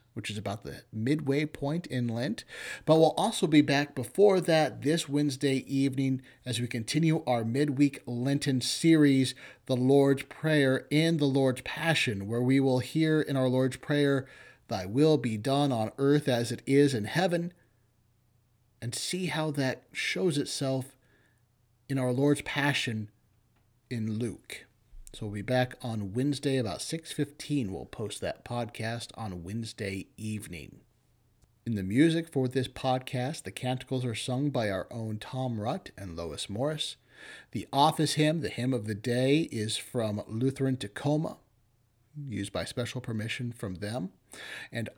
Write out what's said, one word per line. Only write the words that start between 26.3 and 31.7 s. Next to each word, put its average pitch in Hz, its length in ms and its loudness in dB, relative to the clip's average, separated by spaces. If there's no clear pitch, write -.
about 107 240 -4
six - 300 -10
fifteen. 139 600 -4
We'll 73 140 -8
post - 360 -10
that - 220 -6
podcast 117 680 -8
on 92 300 -10
Wednesday 98 640 -8
evening. 107 640 -10
In 117 80 -4